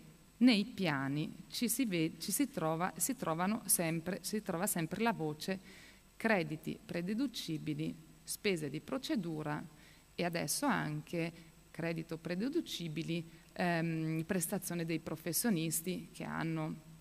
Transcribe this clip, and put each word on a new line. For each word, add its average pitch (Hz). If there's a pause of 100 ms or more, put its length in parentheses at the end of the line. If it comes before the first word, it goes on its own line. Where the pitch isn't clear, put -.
(380)
nei 226
piani 143
ci -
si 254
ve-, 165
ci -
si 269
trova, 165
si 254
trovano 175
sempre, 165
si 208
trova 180
sempre 180
la 233
voce 156 (560)
crediti 160
prededucibili, 165 (280)
spese 160
di 151
procedura 165 (480)
e 180
adesso 170
anche 165 (380)
credito 165
prededucibili, 170 (260)
ehm, 165
prestazione 175
dei 165
professionisti 165
che -
hanno, 160 (120)